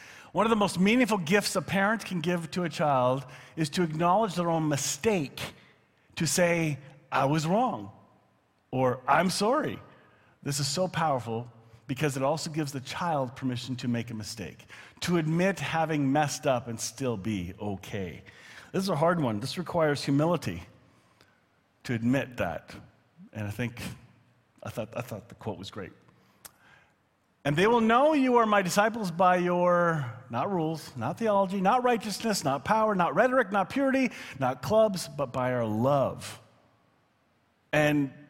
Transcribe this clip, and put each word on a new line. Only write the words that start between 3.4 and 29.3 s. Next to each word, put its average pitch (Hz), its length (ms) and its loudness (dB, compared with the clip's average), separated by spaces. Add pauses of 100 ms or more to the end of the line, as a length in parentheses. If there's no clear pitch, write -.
is 156 160 -2
to 185 120 0
acknowledge 175 520 2
their 170 160 0
own 160 180 0
mistake, 151 720 -2 (760)
to 170 100 0
say, 170 520 2 (340)
"I 135 140 2
was 151 200 0
wrong," 170 440 -2 (800)
or, 127 340 2
"I'm 160 240 4
sorry." 214 500 0 (640)
This 143 160 -4
is 143 80 -2
so 185 220 -2
powerful 123 640 -2 (360)
because 139 300 -2
it 131 80 -2
also 156 260 -2
gives 147 220 -4
the 135 80 -8
child 135 560 -4
permission 127 400 -4
to 127 120 -6
make 117 220 -4
a 120 40 -10
mistake, 107 520 -12 (340)
to 175 180 0
admit 170 420 0
having 151 500 0
messed 143 340 0
up 127 220 0
and 113 140 -8
still 127 360 -4
be 95 440 -4
okay. 98 640 -8 (480)
This 180 100 -2
is 190 60 -4
a 180 80 0
hard 170 240 2
one. 113 180 0
This 135 180 -6
requires 156 460 0
humility 143 640 0 (1200)
to 127 100 -4
admit 123 440 -2
that. 87 360 -6 (580)
And 110 140 -8
I 101 40 -6
think, 117 300 -8 (840)
I 117 80 -12
thought, 107 260 -10
I 120 40 -4
thought 110 280 -12
the - 80 -20
quote 101 200 -10
was 95 140 -14
great. 98 220 -14 (1500)
"And 147 120 0
they 185 120 4
will 233 120 4
know 240 320 6
you 254 260 4
are 233 80 6
my 208 160 4
disciples 208 500 0
by 180 240 4